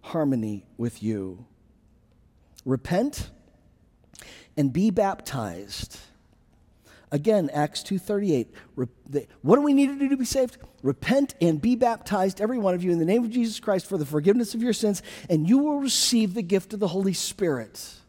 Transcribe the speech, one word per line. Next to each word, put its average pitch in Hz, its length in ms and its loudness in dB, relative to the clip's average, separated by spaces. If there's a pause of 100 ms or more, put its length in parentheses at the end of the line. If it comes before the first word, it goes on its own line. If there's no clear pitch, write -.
harmony 120 600 -2 (120)
with 117 260 -6
you." 101 420 -6 (1200)
Repent 147 640 -2 (1300)
and 139 160 0
be 190 160 2
baptized. 120 1080 -4 (1120)
Again, 156 400 2
Acts 147 320 -2
two 196 160 -4
thirty-eight. 190 520 -2 (240)
Re-, 127 120 -4 (200)
the, 135 200 -6 (160)
what 175 140 8
do 285 40 4
we 294 120 4
need 277 160 4
to 277 100 -8
do 277 100 0
to 277 80 2
be 254 80 -2
saved? 254 320 -2 (240)
"Repent 262 580 0
and 165 220 2
be 240 140 4
baptized, 208 680 0
every 233 160 0
one 196 160 2
of 175 100 -2
you, 180 80 2
in 170 60 2
the 160 80 2
name 220 180 2
of 226 60 -2
Jesus 233 300 -2
Christ 190 260 -2
for 190 140 -4
the 151 60 -2
forgiveness 190 500 2
of 226 80 -2
your 240 100 2
sins, 208 300 0 (260)
and 160 180 2
you 254 120 6
will 294 200 0
receive 226 540 0
the 226 80 -4
gift 185 320 -2
of 202 60 -10
the 202 80 0
Holy 190 260 0
Spirit." - 840 -4 (120)